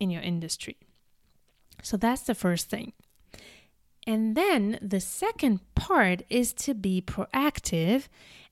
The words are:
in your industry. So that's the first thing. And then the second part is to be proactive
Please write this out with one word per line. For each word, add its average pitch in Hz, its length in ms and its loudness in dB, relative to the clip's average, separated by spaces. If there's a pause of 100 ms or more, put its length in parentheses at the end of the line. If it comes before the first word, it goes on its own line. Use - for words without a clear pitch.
in 185 80 0
your 170 140 -4
industry. 165 560 -6 (1040)
So - 160 -4
that's 226 240 2
the 226 120 -2
first 175 360 -2
thing. - 240 -8 (1120)
And 220 300 0
then 254 480 2
the 196 160 -2
second 262 600 0 (160)
part 196 520 4
is 247 260 0
to - 200 -4
be 190 280 0
proactive 226 1080 0 (440)